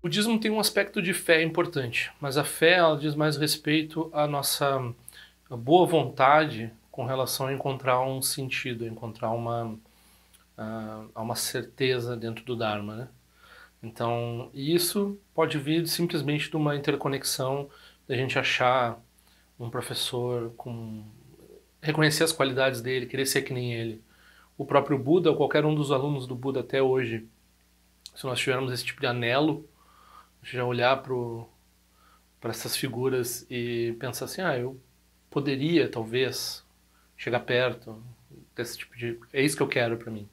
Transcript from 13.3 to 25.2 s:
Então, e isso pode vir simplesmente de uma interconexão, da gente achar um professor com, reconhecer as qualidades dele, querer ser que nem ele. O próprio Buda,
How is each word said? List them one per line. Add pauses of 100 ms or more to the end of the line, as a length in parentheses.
Então,
e
isso (160)
pode
vir
simplesmente
de
uma
interconexão, (360)
da
gente
achar (560)
um
professor
com, (760)
reconhecer
as
qualidades
dele,
querer
ser
que
nem
ele. (540)
O
próprio
Buda,